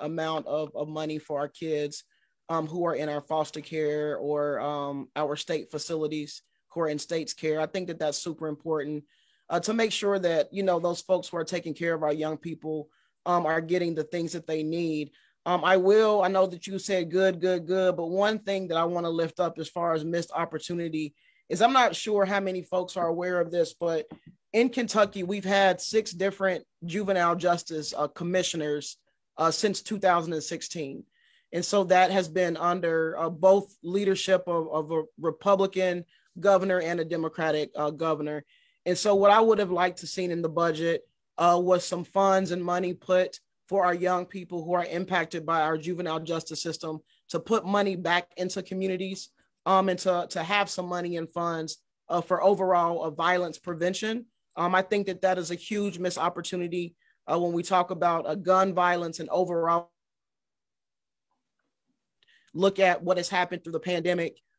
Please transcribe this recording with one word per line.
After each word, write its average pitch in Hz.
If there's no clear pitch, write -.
amount 160
of, 151
of 151
money 156
for 147
our 147
kids, 147
um, 160
who 170
are 165
in 151
our 147
foster 156
care 151
or, 147
um, 143
our 147
state -
facilities 151
who 170
are 156
in 151
state's 160
care. 156
I 156
think 175
that 160
that's 151
super 160
important, 151
uh, 170
to 214
make 226
sure 202
that, 165
you 196
know, 185
those 175
folks 180
who 175
are 165
taking 170
care 170
of 156
our 151
young 156
people, 156
um, 175
are 165
getting 170
the 151
things 165
that 165
they 160
need. 156
Um, 175
I 185
will, 208
I 180
know 190
that 175
you 190
said 185
good, 185
good, 180
good, 185
but 170
one 208
thing 190
that 165
I 170
wanna 170
lift 165
up 170
as 160
far 170
as 151
missed 170
opportunity 160
is 185
I'm 247
not 247
sure 202
how 196
many 185
folks 180
are 170
aware 175
of 165
this, 170
but 165
in 240
Kentucky, 214
we've 185
had 190
six 214
different 190
juvenile 175
justice, 170
uh, 143
commissioners, 165
uh, 160
since 202
two 214
thousand 170
and 156
sixteen. -
And 175
so 202
that 180
has 185
been 170
under, 165
uh, 165
both 190
leadership 190
of, 170
of 156
a 160
Republican 185
governor 185
and 170
a 160
Democratic, 160
uh, 151
governor. 151
And 175
so 202
what 202
I 214
would 226
have 190
liked 180
to 170
seen 180
in 170
the 160
budget, 165
uh, 175
was 180
some 175
funds 190
and 175
money 180
put 185
for 185
our 180
young 180
people 175
who 175
are 175
impacted 170
by 165
our 156
juvenile 160
justice 160
system 160
to -
put 220
money 202
back 175
into 185
communities, 190
um, 190
and 180
to, 175
to 170
have 202
some 180
money 175
and 165
funds, 165
uh, 175
for 175
overall, 180
uh, 160
violence 165
prevention. 190
Um, 175
I 185
think 202
that 185
that 185
is 165
a 175
huge 202
missed 175
opportunity, 175
uh, 165
when 175
we 170
talk 180
about, 170
uh, 156
gun 190
violence 175
and 165
overall 170
look 190
at 175
what 175
has 175
happened 180
through 170
the 165
pandemic, 170